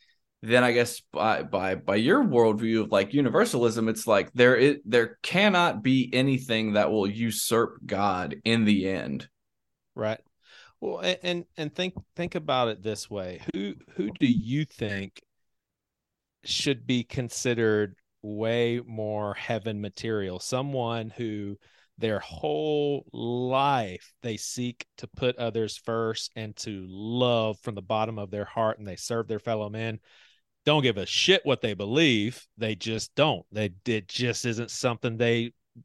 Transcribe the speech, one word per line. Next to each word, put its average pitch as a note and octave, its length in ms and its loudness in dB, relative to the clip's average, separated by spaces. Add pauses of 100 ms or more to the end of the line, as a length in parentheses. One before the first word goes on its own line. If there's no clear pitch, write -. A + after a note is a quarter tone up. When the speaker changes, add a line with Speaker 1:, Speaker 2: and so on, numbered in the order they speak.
(420)
Speaker 1:
then A#2+ 200 6
I A#2+ 100 6
guess A#2+ 280 0
by, F2 420 0
by, F#2+ 320 -2
by G2 220 0
your D#3+ 260 4
worldview A2+ 600 4
of, G#2+ 100 -4
like, G2+ 220 2
universalism, A#2+ 760 2
it's A2 180 -4
like G#2 280 4
there, B2 220 8
it, C#3 320 4
there A#2+ 340 2
cannot F3 600 2
be C3 300 2
anything B2 640 0
that G2 180 4
will G2+ 160 2
usurp A2+ 760 0
God F#2+ 600 -2
in A2+ 200 2
the F#2+ 240 4
end. C#2+ 400 -6 (680)
Speaker 2:
Right. A2 240 -4 (600)
Well, F3 220 -6
a-, F#3 220 -4
and, F3 220 -4 (100)
and D3+ 180 -8
think, F#3 200 -6 (200)
think F3 200 -6
about C3+ 340 0
it G2+ 140 -6
this G#2+ 260 -6
way. F#2 320 -10 (140)
Who, G3+ 220 -6 (180)
who G3 160 -4
do F3 160 0
you A#2+ 400 0
think G2 560 -8 (1200)
should A#2+ 420 -2
be B2 180 0
considered A2+ 920 0 (240)
way A#2 640 -2
more G#2+ 500 -6
heaven G#2+ 460 -6
material? G2+ 600 -6
Someone B2 720 -4
who G#2 480 -8 (380)
their G#2+ 220 -2
whole D3+ 920 -2
life B2 1000 -2 (100)
they A2+ 140 -4
seek - 480 -8 (140)
to - 80 -12
put B2 300 -2
others A2+ 400 -4
first A2+ 600 -4
and A2 200 -10
to G2 320 -10
love A2 720 0
from A#2 160 -8
the G2 60 -8
bottom A2 360 -2
of G2+ 120 -10
their G#2 140 -4
heart, A2 340 0
and G#2 80 -16
they F#2 100 -10
serve A#2 320 -4
their G#2+ 100 -4
fellow G#2+ 320 -4
man. A2 300 -6 (640)
Don't D3 160 4
give A#2 140 4
a F#2+ 100 -4
shit - 380 4
what C3 160 2
they G#2+ 140 -2
believe. A2+ 720 2 (140)
They A2 160 -2
just G#2+ 400 -6
don't. C#3+ 380 2
They, G#2 180 -2 (160)
it G#2+ 220 -2
just B2 380 -4
isn't A#2 240 -4
something A#2 460 -2
they A#2 360 2 (320)